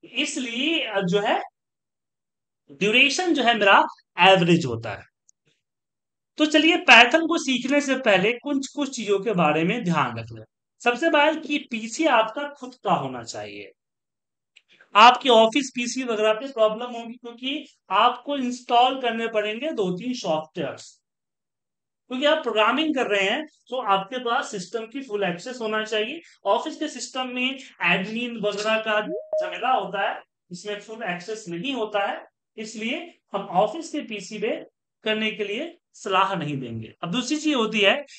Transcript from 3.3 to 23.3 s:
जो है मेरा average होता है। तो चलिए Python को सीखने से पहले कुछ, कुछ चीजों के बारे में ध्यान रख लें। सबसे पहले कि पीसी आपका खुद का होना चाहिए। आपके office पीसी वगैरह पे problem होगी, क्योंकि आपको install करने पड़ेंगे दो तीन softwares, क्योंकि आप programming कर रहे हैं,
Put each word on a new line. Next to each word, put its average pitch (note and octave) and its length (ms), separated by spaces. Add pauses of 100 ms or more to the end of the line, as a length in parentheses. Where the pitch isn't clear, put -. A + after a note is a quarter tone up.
जो C4+ 100
है A#3 140
मेरा G#3 280 (340)
average F3 460
होता A2+ 260
है। G2 120 (1300)
तो D4+ 80
चलिए D4+ 320
Python D4 500
को E4 100
सीखने C4 440
से C4 160
पहले G#3 340
कुछ, C4+ 360
कुछ C4+ 280
चीजों G3+ 240
के G#3+ 140
बारे D#3+ 300
में G#3+ 200
ध्यान C#3 360
रख A2+ 120
लें। A2+ 120 (400)
सबसे B3 260
पहले D#4 320
कि D4 160 (140)
पीसी A3+ 340
आपका C4 440
खुद B3+ 340
का F#3+ 100
होना B2+ 300
चाहिए। G#2 480 (1200)
आपके A#3+ 340
office A3+ 460
पीसी A#3+ 280
वगैरह A3 300
पे C4+ 180
problem A3+ 400
होगी, A#3 220
क्योंकि B3 520 (240)
आपको B3 480
install B3+ 640
करने A3+ 260
पड़ेंगे A3 440
दो G#3 200
तीन A3 220
softwares, D#3 880 (1080)
क्योंकि B3+ 180
आप D#4 180
programming B3 520
कर G#3 120
रहे G3 220
हैं, D4+ 160